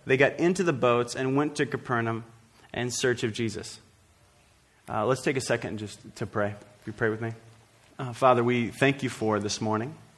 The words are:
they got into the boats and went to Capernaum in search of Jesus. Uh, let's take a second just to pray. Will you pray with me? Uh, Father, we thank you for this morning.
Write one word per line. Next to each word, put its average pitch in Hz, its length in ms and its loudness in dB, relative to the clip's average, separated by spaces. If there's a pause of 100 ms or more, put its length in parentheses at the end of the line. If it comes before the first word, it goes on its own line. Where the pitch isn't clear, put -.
they 131 120 2
got 135 220 4
into 180 240 2
the 170 100 2
boats 120 420 2
and 131 220 0
went 147 180 0
to 147 100 0
Capernaum 117 600 -2 (480)
in 120 180 -4
search 123 320 0
of 117 80 -2
Jesus. - 480 -6 (1120)
Uh, 110 140 0
let's 131 160 2
take 139 160 0
a 127 40 -2
second 113 360 -2
just 104 220 -10 (160)
to - 100 -6
pray. 104 240 -2
Will - 380 -16
you 110 60 -12
pray 113 160 0
with 110 120 -2
me? 113 100 -4 (680)
Uh, 127 120 -6
Father, 120 320 6
we 120 260 2
thank 139 340 2
you 131 60 -2
for 107 300 0
this 101 220 -4
morning. 110 320 -2 (240)